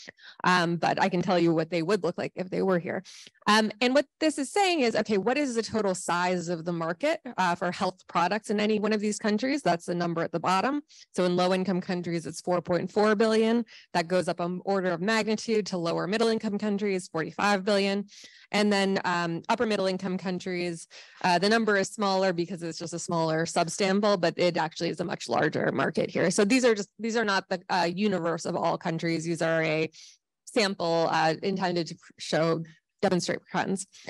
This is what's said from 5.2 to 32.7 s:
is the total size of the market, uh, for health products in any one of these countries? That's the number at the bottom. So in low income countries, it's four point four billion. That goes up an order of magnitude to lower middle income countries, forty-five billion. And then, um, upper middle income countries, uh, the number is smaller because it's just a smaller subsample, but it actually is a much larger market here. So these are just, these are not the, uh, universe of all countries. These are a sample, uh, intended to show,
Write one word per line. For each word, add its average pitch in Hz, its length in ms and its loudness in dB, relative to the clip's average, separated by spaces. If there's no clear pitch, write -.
is 269 180 -2
the 226 80 0
total 202 320 0
size 175 540 0
of 165 160 -6
the 175 80 -2
market, 170 480 -2
uh, 180 180 2
for 175 160 -2
health 185 360 -4
products 180 420 0
in 208 100 0
any 214 200 2
one 208 120 0
of 214 80 0
these 208 200 -2
countries? 254 420 0
That's 170 240 0
the 175 100 -4
number 170 260 -2
at - 120 -4
the 170 60 -2
bottom. 220 420 0
So 185 80 2
in 180 140 2
low 180 160 2
income 185 260 0
countries, 175 460 -4
it's - 160 -10
four 180 200 0
point 180 300 -2
four 214 240 4
billion. 220 480 4
That 170 160 0
goes 180 180 2
up 175 140 -2
an 180 240 -2
order 190 240 0
of 170 100 -2
magnitude 214 680 0
to 190 100 -4
lower 165 300 -2
middle 220 200 0
income 220 300 -2
countries, 202 500 -2
forty-five 185 560 0
billion. 202 440 0
And 208 200 2
then, 196 320 2
um, 170 460 -2
upper 233 160 0
middle 202 220 0
income 185 300 -4
countries, 175 680 -6
uh, 180 160 4
the 190 120 2
number 220 260 4
is 190 140 0
smaller 190 420 0
because 170 320 -4
it's 165 160 -8
just 170 140 -10
a 170 60 -8
smaller 160 460 0
subsample, 190 720 2
but 165 180 2
it 175 180 2
actually 165 320 -4
is - 140 -6
a - 20 -2
much - 240 -6
larger - 460 0
market - 360 -2
here. 165 220 0
So 202 140 4
these 240 180 4
are 240 100 6
just, 202 140 -4
these 220 200 -4
are 226 80 0
not 196 240 0
the, 185 200 -4
uh, 175 240 2
universe 175 520 0
of 185 100 -4
all 165 220 0
countries. 165 480 -2
These 170 160 -4
are 165 220 2
a 160 260 0
sample, 175 640 0
uh, 160 320 2
intended 180 440 0
to 170 80 -12
show, 165 460 0